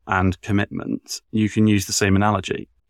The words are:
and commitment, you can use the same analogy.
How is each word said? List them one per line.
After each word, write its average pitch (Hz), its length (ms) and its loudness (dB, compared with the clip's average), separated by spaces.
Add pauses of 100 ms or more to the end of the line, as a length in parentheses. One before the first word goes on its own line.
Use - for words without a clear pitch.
and 95 360 0
commitment, - 800 -4 (120)
you 107 180 0
can 110 160 2
use 104 220 2
the - 60 -6
same 98 220 2
analogy. 101 540 0 (200)